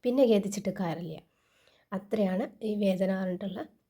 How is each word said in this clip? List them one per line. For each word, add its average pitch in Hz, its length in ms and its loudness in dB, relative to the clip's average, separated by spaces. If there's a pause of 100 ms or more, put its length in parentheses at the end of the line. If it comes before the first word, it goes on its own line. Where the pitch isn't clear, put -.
പിന്നെ 254 200 4
ഖേദിച്ചിട്ട് 202 480 2
കാര്യമില്ല. 165 440 -6 (760)
അത്രയാണ് 196 520 0 (180)
ഈ 220 120 -4
വേദന 190 380 2
പറഞ്ഞിട്ടുള്ള 185 480 -4 (300)